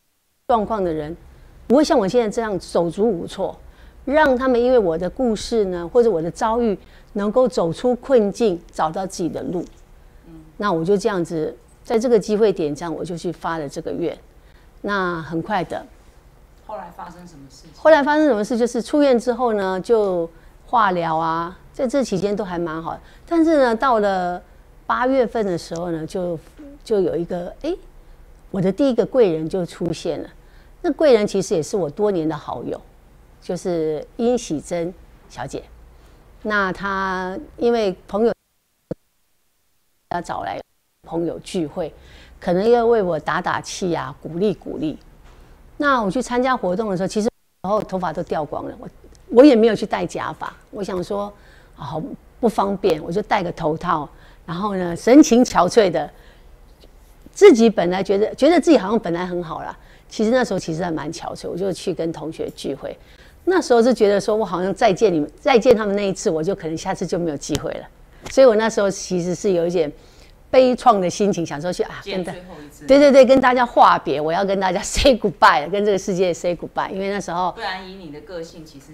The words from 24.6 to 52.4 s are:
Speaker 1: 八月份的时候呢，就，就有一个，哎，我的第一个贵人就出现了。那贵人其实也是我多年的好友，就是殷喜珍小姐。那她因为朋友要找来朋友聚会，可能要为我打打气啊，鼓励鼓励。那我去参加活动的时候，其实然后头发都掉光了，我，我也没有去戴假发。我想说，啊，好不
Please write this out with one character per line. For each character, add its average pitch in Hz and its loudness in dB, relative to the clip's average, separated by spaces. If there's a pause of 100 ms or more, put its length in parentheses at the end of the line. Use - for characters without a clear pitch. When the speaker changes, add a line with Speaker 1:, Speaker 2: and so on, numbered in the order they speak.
Speaker 1:
八 226 -2
月 262 2
份 220 -4
的 180 -2
时 165 -10
候 170 -6
呢， 156 -6
就， 175 -6 (440)
就 208 0
有 170 0
一 170 -2
个， 180 -8 (100)
哎， 311 -4 (800)
我 196 -4
的 185 2
第 277 0
一 240 -2
个 208 0
贵 220 4
人 160 -4
就 180 -4
出 165 -6
现 - -6
了。 - -14 (540)
那 339 -2
贵 285 4
人 214 4
其 202 -2
实 196 -4
也 160 0
是 175 -6
我 180 -2
多 208 0
年 160 -2
的 156 -4
好 - -10
友， - -8 (600)
就 - -8
是 160 -4 (120)
殷 240 0
喜 285 -6
珍 175 -6 (360)
小 120 -12
姐。 139 -12 (800)
那 202 -2
她 190 -6 (180)
因 233 0
为 214 0 (140)
朋 214 0
友 214 2 (1800)
要 175 -6
找 139 -10
来 - -10 (440)
朋 170 -6
友 143 -8
聚 180 -6
会， 151 -10 (460)
可 185 -2
能 190 2
要 240 4
为 233 4
我 175 -2
打 156 -4
打 160 -4
气 170 -6
啊， 135 -8
鼓 160 -10
励 202 0
鼓 - -10
励。 156 -6 (760)
那 277 0
我 196 -2
去 254 -2
参 240 -2
加 254 0
活 185 -4
动 220 -4
的 185 -2
时 185 -2
候， - -2
其 202 -4
实 220 0 (340)
然 185 -2
后 214 2
头 - -8
发 175 -4
都 165 -6
掉 147 -4
光 - -8
了， 135 -12
我， - -18 (420)
我 240 8
也 285 8
没 220 4
有 220 2
去 202 -6
戴 190 -4
假 139 -8
发。 - -12 (160)
我 208 -10
想 185 -6
说， 202 -6 (520)
啊， - -16
好 156 -8 (360)
不 233 0